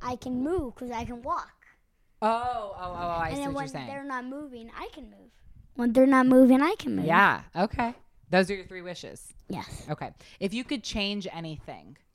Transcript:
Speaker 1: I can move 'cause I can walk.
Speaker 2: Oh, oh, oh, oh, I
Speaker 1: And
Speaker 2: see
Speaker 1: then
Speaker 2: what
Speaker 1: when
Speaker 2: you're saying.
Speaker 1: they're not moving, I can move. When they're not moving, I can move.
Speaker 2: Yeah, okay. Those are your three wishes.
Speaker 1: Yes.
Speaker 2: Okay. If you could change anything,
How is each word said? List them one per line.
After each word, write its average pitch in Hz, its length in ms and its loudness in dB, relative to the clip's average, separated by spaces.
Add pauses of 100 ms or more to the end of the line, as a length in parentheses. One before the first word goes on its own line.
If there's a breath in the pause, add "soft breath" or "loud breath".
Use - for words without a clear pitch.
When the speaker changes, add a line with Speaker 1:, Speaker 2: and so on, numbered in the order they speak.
Speaker 1:
I 254 140 -6
can 254 280 -6
move 311 300 -4
'cause 247 160 -12
I 233 160 -8
can 240 160 -12
walk. 277 320 -8 (680)
Speaker 2:
Oh, 214 80 0
oh, 233 500 -4
oh, 180 140 -10
oh, 175 160 -6
I 165 200 -2
Speaker 1:
And 160 80 -6
Speaker 2:
see - 60 -6
Speaker 1:
then - 120 -6
Speaker 2:
what - 20 -
Speaker 1:
when 277 80 -6
Speaker 2:
you're 269 80 -12
saying. 139 140 -10
Speaker 1:
they're 277 180 -12
not 254 220 -8
moving, 254 500 -14
I 381 160 -12
can 277 120 -20
move. 202 260 -20 (460)
When 240 180 0
they're 262 120 8
not 262 200 6
moving, 262 340 10
I 330 180 2
can 233 180 -6
move. 185 100 -2
Speaker 2:
Yeah, 170 380 4 (120)
okay. 233 380 -2 (340)
Those 185 220 4
are 202 40 -2
your 185 120 -12
three 185 160 -16
wishes. - 500 -14 (160)
Speaker 1:
Yes. - 400 -12
Speaker 2:
Okay. 147 220 -8 (280 soft breath)
If 185 140 -4
you 240 100 -4
could 269 220 -6
change 202 480 -6
anything, 143 640 -14 (180)